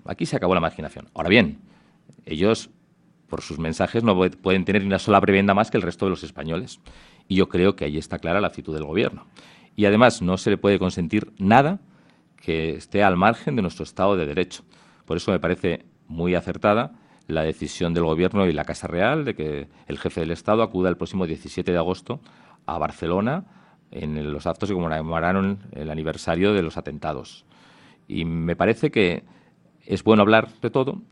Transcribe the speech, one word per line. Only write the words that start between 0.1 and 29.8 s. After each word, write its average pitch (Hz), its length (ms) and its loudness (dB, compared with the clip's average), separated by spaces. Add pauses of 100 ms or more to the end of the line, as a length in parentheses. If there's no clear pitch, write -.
se 143 120 -4
acabó 92 180 2
la 87 60 2
marginación. 78 520 -8
Ahora 82 160 -4
bien, 107 300 4 (680)
ellos, 95 440 -2 (600)
por - 120 -8
sus 76 180 -10
mensajes, 87 440 -2
no 104 140 4
pue-, 92 180 2
pueden 92 300 0
tener 101 160 0
ni 98 60 -4
una 98 120 0
sola 98 220 6
prebenda 98 320 4
más 104 180 2
que - 60 0
el 98 60 0
resto 87 220 -4
de 95 40 0
los 82 140 -4
españoles. 82 580 -10 (480)
Y 95 60 -2
yo 92 120 4
creo 95 300 2
que - 80 -6
ahí 73 120 -4
está 78 220 -8
clara 92 220 -2
la 95 60 0
actitud 78 260 -10
del 76 100 -6
gobierno. 80 420 -4 (500)
Y 104 100 2
además 107 360 6
no 90 160 0
se - 120 -2
le 98 80 2
puede 98 220 4
consentir 92 580 -2
nada 135 420 4 (600)
que 80 300 -2
esté - 320 -2
al 95 120 4
margen 113 400 2
de 117 60 0
nuestro 87 220 -4
Estado 98 340 0
de 82 80 -2
Derecho. 78 380 -4 (420)
Por 85 120 -4
eso 95 140 -2
me 90 80 2
parece 85 460 -2 (220)
muy 85 260 -2
acertada 104 600 0 (340)
la 80 160 -2
decisión 80 500 -4
del 85 120 0
gobierno 90 420 2
y 82 60 0
la 73 120 -4
Casa - 220 -10
Real 110 380 -2
de 117 100 -6
que 73 320 -8 (180)
el 71 140 -10
jefe 90 220 -6
del 80 100 -4
Estado 104 320 0
acuda 92 260 0
el 87 80 0
próximo 92 300 -4
diecisiete 87 440 -6
de 87 60 2
agosto 87 420 -4 (460)
a 82 140 -6
Barcelona 95 640 -4 (460)
en 76 420 -8
los 76 140 -8
actos 85 220 -4
que 104 40 -4
conmemorarán 85 840 -2 (140)
el 76 180 -10
aniversario 82 600 0
de 95 100 2
los 78 140 -8
atentados. 73 680 -10 (640)
Y 82 180 -6
me 82 300 -4
parece 113 340 2
que 90 340 0 (600)